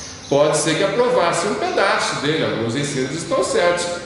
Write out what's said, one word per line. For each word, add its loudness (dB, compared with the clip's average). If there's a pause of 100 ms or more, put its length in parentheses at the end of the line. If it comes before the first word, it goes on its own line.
(280)
Pode 4
ser 0
que 0
aprovasse 2
um 0
pedaço 0
dele, 0
alguns -2
ensinos -2
estão -2
certos, 2 (180)